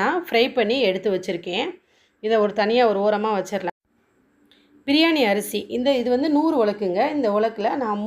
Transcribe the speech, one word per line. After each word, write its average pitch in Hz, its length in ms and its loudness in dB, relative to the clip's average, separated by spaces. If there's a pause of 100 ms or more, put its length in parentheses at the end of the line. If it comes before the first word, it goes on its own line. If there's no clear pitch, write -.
நான் 302 140 0 (100)
ஃப்ரை 233 180 2 (100)
பண்ணி 240 240 0 (100)
எடுத்து 190 260 -2
வச்சுருக்கேன். 185 540 -6 (540)
இதை 220 220 0
ஒரு 196 160 -2
தனியாக 226 300 4
ஒரு 196 140 0
ஓரமாக 208 320 0
வச்சிடலாம். 185 400 -6 (1120)
பிரியாணி 311 420 4
அரிசி, 208 300 -2 (160)
இந்த, 254 140 0 (100)
இது 240 140 -2
வந்து 285 220 0
நூறு 311 260 2
உலக்குங்க. 202 400 0 (140)
இந்த 254 120 0 (100)
உலக்கில் 220 440 -2
நான் 208 240 -2